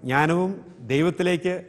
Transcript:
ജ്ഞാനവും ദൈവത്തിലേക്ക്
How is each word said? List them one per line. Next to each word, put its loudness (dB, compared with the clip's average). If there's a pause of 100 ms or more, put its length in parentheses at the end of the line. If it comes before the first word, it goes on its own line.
ജ്ഞാനവും 2 (140)
ദൈവത്തിലേക്ക് 0